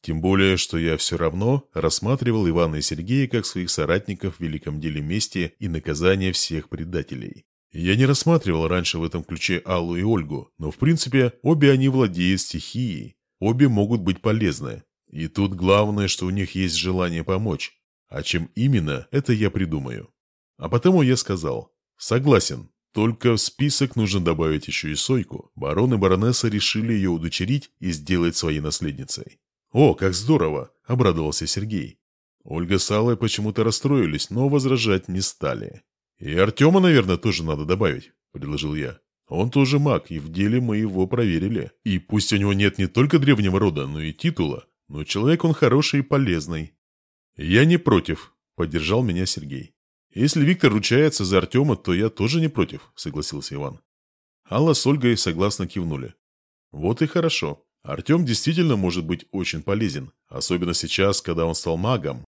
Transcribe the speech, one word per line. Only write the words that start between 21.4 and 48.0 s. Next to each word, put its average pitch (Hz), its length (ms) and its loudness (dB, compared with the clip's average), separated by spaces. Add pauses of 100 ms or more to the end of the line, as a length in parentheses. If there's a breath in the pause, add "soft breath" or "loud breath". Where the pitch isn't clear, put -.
"Согласен, 110 720 2 (220)
только 113 420 2
в 107 40 0
список - 560 -2
нужно 101 240 0
добавить 80 480 0
еще 76 220 -6
и 76 80 -4
Сойку. - 580 -4
Барон 98 400 0
и - 20 0
баронесса 101 520 2
решили 110 440 -2
ее 95 200 0
удочерить 92 680 -4
и 90 140 -4
сделать 85 440 0
своей 78 220 -2
наследницей". 73 800 -8 (320)
"О, 131 240 6
как 95 180 0
здорово!" — 90 600 0 (140)
обрадовался 82 600 0
Сергей. 95 540 -6 (420)
Ольга 87 380 -2
с - 100 0
Аллой 110 260 2
почему-то 107 460 -2
расстроились, 110 680 0
но 123 180 0
возражать 127 580 2
не 92 140 -4
стали. 60 640 -6 (360)
"И 73 160 -8
Артема, 135 460 4
наверное, 123 360 6
тоже 85 280 -2
надо 76 200 -2
добавить", — 87 460 0 (220)
предложил 73 420 -6
я. 71 240 -6 (300)
"Он 98 220 0
тоже 139 280 4
маг, 139 320 0
и 82 80 -8
в 73 100 -10
деле 101 320 0
мы 113 180 -2
его 95 280 0
проверили. 98 640 -2 (140)
И 95 160 0
пусть - 320 0
у 104 60 2
него 101 160 2
нет 98 240 2
не 95 100 0
только 143 320 4
древнего 104 400 4
рода, 76 260 0
но 76 140 -8
и 78 120 -6
титула, 82 540 -4 (220)
но 73 160 -10
человек 139 400 0
он 160 100 2
хороший 139 460 2
и - 20 -4
полезный". 85 720 -2 (640)
"Я 92 280 4
не 170 120 6
против", — 98 580 0 (220)